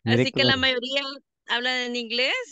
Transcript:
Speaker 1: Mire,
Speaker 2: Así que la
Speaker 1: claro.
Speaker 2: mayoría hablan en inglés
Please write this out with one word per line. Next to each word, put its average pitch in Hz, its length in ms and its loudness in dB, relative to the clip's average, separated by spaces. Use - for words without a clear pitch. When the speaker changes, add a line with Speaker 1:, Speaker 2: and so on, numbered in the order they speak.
Speaker 1:
Mire, - 220 4
Speaker 2:
Así 262 60 -2
que 269 120 2
la 269 120 4
Speaker 1:
claro. - 20 -2
Speaker 2:
mayoría 262 440 0
hablan 247 320 -2
en 247 160 -4
inglés 240 380 -2